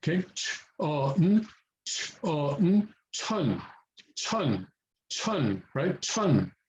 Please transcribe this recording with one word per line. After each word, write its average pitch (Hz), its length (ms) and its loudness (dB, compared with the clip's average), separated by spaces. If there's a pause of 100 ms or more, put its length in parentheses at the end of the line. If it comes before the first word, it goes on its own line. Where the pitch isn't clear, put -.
Okay, 180 200 0 (120)
ch, - 240 -6 (200)
ah, 143 340 -2
n, 202 340 4 (380)
ch, - 280 -8 (100)
ah, 147 320 0
n, 202 380 2 (180)
chun, 143 500 -2 (540)
chun, 131 520 -2 (420)
chun, 127 540 -2 (100)
right? 160 280 -2
Chun. 127 500 2 (180)